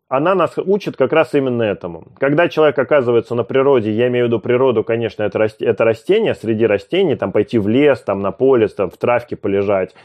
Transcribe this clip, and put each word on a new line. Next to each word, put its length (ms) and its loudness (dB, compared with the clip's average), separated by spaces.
она 260 0
нас 220 0
учит 400 -4
как 160 0
раз 200 2
именно 300 0
этому. 400 -6
Когда 300 2
человек 280 2
оказывается 560 0
на 100 -2
природе, 480 2
я 180 0
имею 160 0
в 20 -2
виду 120 0
природу, 440 0
конечно, 400 -4
это 160 -4
раст-, 240 -2
это 220 0
растения, 500 0
среди 320 -2
растений, 480 0
там, 160 -6
пойти 260 -2
в 100 0
лес, 340 2
там, 200 -4
на 100 -4
поле, 360 2
там, 220 -4
в 80 -18
травке 380 -2
полежать, 680 -2